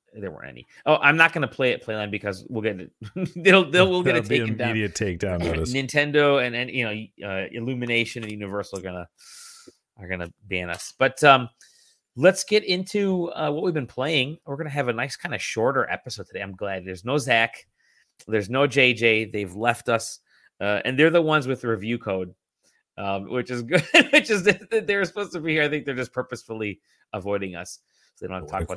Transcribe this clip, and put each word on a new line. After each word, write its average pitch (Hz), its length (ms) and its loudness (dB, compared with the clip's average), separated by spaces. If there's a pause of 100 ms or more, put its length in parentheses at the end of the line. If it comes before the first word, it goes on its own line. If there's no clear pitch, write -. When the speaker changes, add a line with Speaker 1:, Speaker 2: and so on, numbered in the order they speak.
(120)
Speaker 1:
there 98 200 -10
weren't 65 160 -16
any. 62 180 -18 (200)
Oh, 151 100 6
I'm 143 200 6
not 165 160 4
gonna 147 140 -2
play 131 240 0
it, - 160 -4
Playland, 107 240 -4
because 101 380 -6
we'll 113 140 -4
get 101 180 -2
it. - 100 -14 (240)
<laughs> 185 220 -4
They'll, 180 340 6
they'll, 180 180 6
we'll 180 140 0
get 175 140 2
a - 60 0
Speaker 2:
That'll 104 60 -8
be 123 120 2
Speaker 1:
taken 110 160 -2
down. 120 140 -2
Speaker 2:
immediate 107 240 -2
takedown 92 440 -2
notice. 82 340 -2
Speaker 1:
<clears throat> - 20 -2
Nintendo 143 680 2
and, 120 120 -4
and, 123 140 -4
you 123 140 -2
know, 107 440 -8
uh, 95 240 -4
Illumination 120 720 -2
and 107 80 -8
Universal 101 480 -8
are - 20 -10
gonna, 90 260 -8 (920)
are 92 100 -14
gonna 90 240 -6 (160)
ban 90 220 -4
us. - 280 -10
But, 131 260 0
um, 131 240 6 (680)
let's 185 280 6
get 208 200 2
into, 190 680 0
uh, 151 180 -2
what 151 140 -2
we've 175 100 0
been 135 120 -4
playing. 143 600 -2
We're 139 100 -8
gonna 151 140 -8
have 139 180 -2
a 120 40 2
nice 123 240 -6
kinda 113 220 -6
shorter 123 520 0
episode - 360 -8
today. 95 160 -10
I'm 98 140 -10
glad 95 280 -6
there's 92 200 -10
no 135 140 0
Zach, 117 480 0 (600)
there's 104 220 0
no 135 180 2
J 127 260 4
J. 110 300 2
They've 104 300 -6
left 113 340 -2
us, - 320 -2 (400)
uh, 101 240 0
and 127 140 -2
they're 160 120 8
the 170 120 6
ones 156 260 2
with 131 140 -4
the 123 60 -2
review 113 300 -2
code, 92 340 -4 (640)
um, 98 340 -4
which 123 200 -2
is 120 120 -4
good, 147 200 0 (100)
<laughs> 311 200 6
which - 180 4
is 190 140 0
that 208 420 2
they're 202 180 0
supposed 202 280 -6
to 170 80 -6
be 160 140 -2
here. 156 100 2
I 147 40 2
think 143 180 -4
they're 135 100 -2
just 123 160 -6
purposefully 110 680 -8 (340)
avoiding 98 420 -4
us - 240 -12 (340)
so - 120 -14
they - 60 -8
don't 92 100 -6
have 76 60 -12
to - 60 -16
Speaker 2:
What 95 60 -2
Speaker 1:
talk 90 80 -4
Speaker 2:
a 92 80 -8